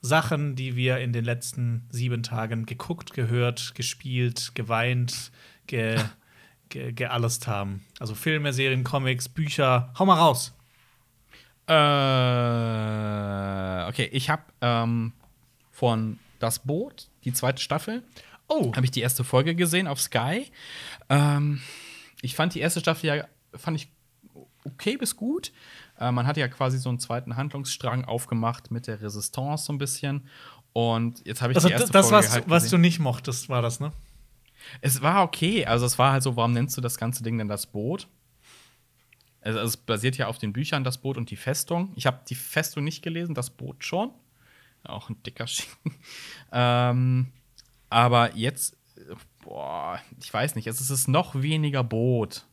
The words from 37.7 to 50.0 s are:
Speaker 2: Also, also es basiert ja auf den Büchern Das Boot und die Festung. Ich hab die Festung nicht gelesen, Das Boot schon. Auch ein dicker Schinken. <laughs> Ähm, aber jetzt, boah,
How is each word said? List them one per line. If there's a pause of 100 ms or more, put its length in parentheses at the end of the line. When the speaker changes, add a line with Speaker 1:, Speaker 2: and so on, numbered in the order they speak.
Speaker 2:
Also,
also
es
basiert
ja
auf
den
Büchern
Das
Boot
und
die
Festung.
Ich
hab
die
Festung
nicht
gelesen,
Das
Boot
schon. (720)
Auch
ein
dicker
Schinken.
<laughs>
Ähm, (580)
aber
jetzt, (680)
boah, (200)